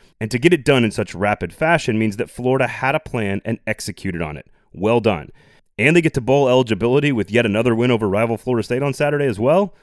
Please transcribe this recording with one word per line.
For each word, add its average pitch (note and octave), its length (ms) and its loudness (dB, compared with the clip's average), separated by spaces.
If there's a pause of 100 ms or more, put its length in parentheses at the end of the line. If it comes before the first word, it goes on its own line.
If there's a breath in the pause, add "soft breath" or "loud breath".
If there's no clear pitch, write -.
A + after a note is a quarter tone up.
(200 soft breath)
And A2 100 -6
to B2 80 -2
get E3+ 160 4
it C3+ 100 -2
done C#3 180 4
in A2 80 2
such - 240 -6
rapid F#2+ 380 -2
fashion D#3+ 460 0
means A2 180 0
that A2+ 140 -6
Florida B2+ 360 -2
had C3 280 -4
a D3+ 60 -2
plan G#2 440 -6
and A2+ 220 -6
executed F#2+ 560 -8
on D2+ 160 -8
it. - 120 -20 (220)
Well A2 280 0
done. G2 300 -2 (480 soft breath)
And C3+ 160 4
they F3 60 6
get D3+ 140 0
to C#3 80 -2
bowl C3 260 2
eligibility B2 640 2
with G2+ 180 -2
yet A#2 140 2
another A2+ 300 0
win A#2+ 160 2
over A2 180 2
rival A2 300 0
Florida A#2+ 240 -2
State B2+ 200 -4
on C#3+ 120 -4
Saturday C#3+ 320 -2
as G#2+ 120 -2
well. E3+ 440 2